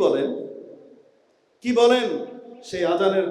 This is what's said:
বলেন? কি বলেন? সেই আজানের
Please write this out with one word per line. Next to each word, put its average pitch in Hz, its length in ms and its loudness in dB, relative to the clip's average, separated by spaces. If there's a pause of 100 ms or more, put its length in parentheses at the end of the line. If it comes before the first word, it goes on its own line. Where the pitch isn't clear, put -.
বলেন? 135 260 2 (1400)
কি 240 60 0 (100)
বলেন? 240 280 4 (600)
সেই 175 240 -4
আজানের 190 380 2